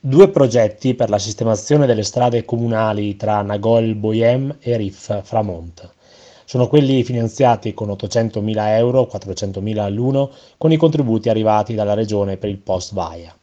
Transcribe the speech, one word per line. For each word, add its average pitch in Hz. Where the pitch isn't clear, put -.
due 135
progetti 120
per 117
la 104
sistemazione 110
delle 110
strade 120
comunali 110
tra 104
Nagol 110
Boiem 117
e 120
Rif 104
Framont. 87
Sono 123
quelli 135
finanziati 117
con 104
ottocentomila 107
euro, 123
quattrocentomila 101
l'uno, 135
con 160
i 160
contributi 135
arrivati 107
dalla 104
regione 101
per 104
il 98
post 95
Vaia. 85